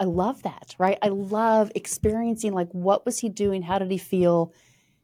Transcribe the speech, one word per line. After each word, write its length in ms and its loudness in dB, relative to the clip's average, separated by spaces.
I 40 0
love 380 -2
that, 360 -12
right? 240 2
I 60 2
love 680 2
experiencing, 760 -2
like, 200 -2
what 340 0
was 120 -2
he 100 -4
doing? 340 -2
How 160 -2
did 140 -2
he 60 0
feel? 540 2